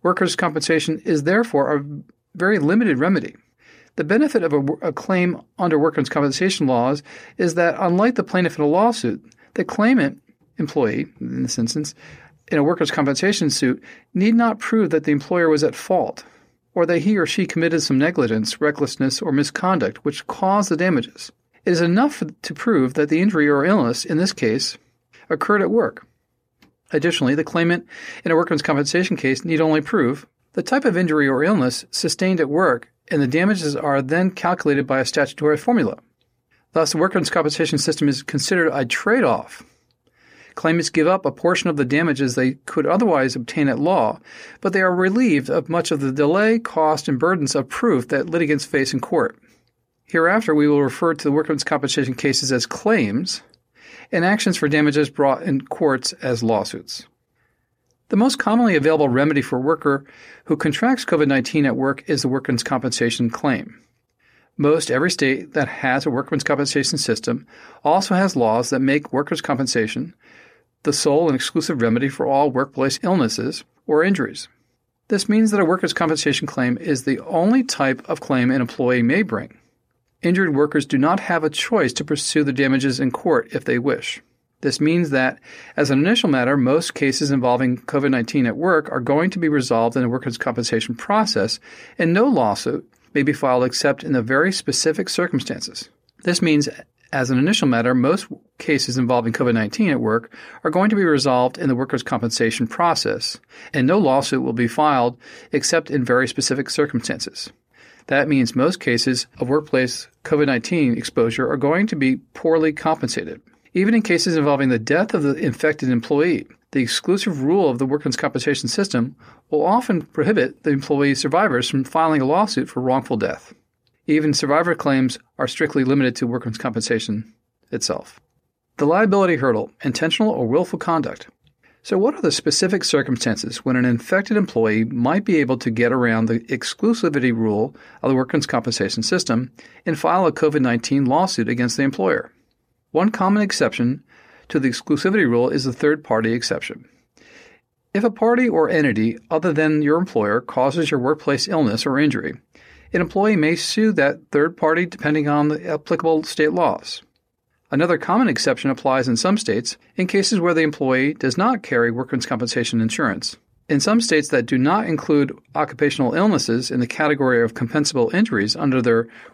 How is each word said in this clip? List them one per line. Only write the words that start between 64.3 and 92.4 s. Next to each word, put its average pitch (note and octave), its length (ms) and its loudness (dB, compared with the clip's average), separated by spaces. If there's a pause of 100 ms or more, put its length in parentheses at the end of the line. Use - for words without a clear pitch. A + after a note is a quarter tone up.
Most D3 320 2
every C#3 200 0
state C3+ 440 -2
that C#3+ 120 0
has C3+ 380 -2
a D#3 60 -2
workers' C3+ 320 -4
compensation C#3+ 560 -2
system - 480 -4 (360)
also F#3 320 2
has F#3 220 0
laws A#2+ 320 2
that C3 120 -2
make C3+ 340 0
workers' D3 260 -2
compensation B2+ 720 -4 (720)
the D3 100 0
sole D3+ 340 2
and D3 80 2
exclusive D3+ 460 -2
remedy A#2+ 300 2
for - 160 -4
all C#3 240 2
workplace C3+ 520 -2
illnesses C#3+ 640 0 (220)
or D#3 180 2
injuries. - 420 -2 (640)
This G3 180 -2
means A3 240 4
that G3+ 100 2
a F#3 40 2
workers' F3+ 300 0
compensation D3+ 520 0
claim B2 360 -2
is C3+ 220 -2
the C3+ 160 -2
only G#3 420 2
type C3+ 480 -2
of E3 100 -6
claim B2+ 300 0
an C3 100 0
employee B2 420 0
may D3 200 2
bring. G#2 340 -6 (640)
Injured F3+ 340 2
workers D3 300 2
do C#3 140 0
not E3 200 2
have E3 260 -2
a D3+ 60 0
choice E3 440 0
to - 100 -6
pursue D3 400 -2
the C#3 80 0
damages C3+ 480 0
in C3 100 0
court C3+ 420 0
if - 120 -4
they B2 140 0
wish. - 420 -4 (400)
This C#3+ 200 -2
means D#3+ 300 2
that, C3 300 0 (360)
as C#3+ 140 2
an C3+ 80 2
initial F#3 300 2
matter, C3+ 280 2
most C#3 380 0
cases C#3 380 0
involving B2 460 2
covid C#3 340 -2
nineteen B2+ 340 0
at G#2+ 100 -2
work D#3+ 360 0
are C3 80 -2
going C#3+ 300 2
to F#3 100 -4
be E3 80 0
resolved A#2+ 480 0
in C3 80 2
a A#2+ 40 0
workers' B2 300 -4
compensation A#2 560 -4
process, G3+ 640 0 (400)
and E3 140 2
no G#3+ 160 4
lawsuit C3 600 0 (240)